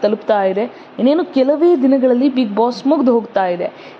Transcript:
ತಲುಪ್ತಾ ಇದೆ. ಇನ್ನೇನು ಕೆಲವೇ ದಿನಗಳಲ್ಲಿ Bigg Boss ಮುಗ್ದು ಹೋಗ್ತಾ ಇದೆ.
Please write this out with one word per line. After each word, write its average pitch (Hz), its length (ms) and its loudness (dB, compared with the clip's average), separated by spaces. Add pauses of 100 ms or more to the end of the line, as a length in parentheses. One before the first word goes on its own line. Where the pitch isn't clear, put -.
ತಲುಪ್ತಾ 220 420 0
ಇದೆ. 190 180 -2 (360)
ಇನ್ನೇನು 294 260 2
ಕೆಲವೇ 294 520 2
ದಿನಗಳಲ್ಲಿ 254 500 2
Bigg 254 240 -2
Boss 240 380 -2
ಮುಗ್ದು 285 240 2
ಹೋಗ್ತಾ 214 340 -2
ಇದೆ. - 540 -8